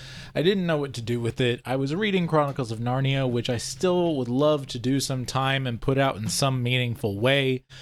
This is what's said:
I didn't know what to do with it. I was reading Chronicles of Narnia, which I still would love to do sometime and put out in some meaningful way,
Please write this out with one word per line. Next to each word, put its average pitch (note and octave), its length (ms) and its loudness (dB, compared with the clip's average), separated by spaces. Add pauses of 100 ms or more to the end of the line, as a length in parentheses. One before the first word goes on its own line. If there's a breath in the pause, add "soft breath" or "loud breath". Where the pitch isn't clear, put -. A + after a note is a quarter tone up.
(380 loud breath)
I C#3 40 2
didn't F#3 260 2
know E3 80 2
what C#3+ 200 -2
to A#2+ 60 -8
do A#2+ 200 -2
with A#2 180 -2
it. B2 260 2
I C3+ 120 -2
was C#3 180 -2
reading F#3+ 320 0
Chronicles C#3+ 420 2
of A2+ 100 -6
Narnia, C3+ 500 2
which A#2+ 200 0
I B2 60 0
still F3 640 0
would B2 100 -2
love C#3 400 2
to - 100 -8
do B2+ 220 0
sometime C3+ 680 -2
and A#2 140 -4
put C3+ 180 0
out C#3 200 2
in A2 100 -6
some C3 340 0
meaningful A#2+ 560 0
way, C3 460 2 (180 loud breath)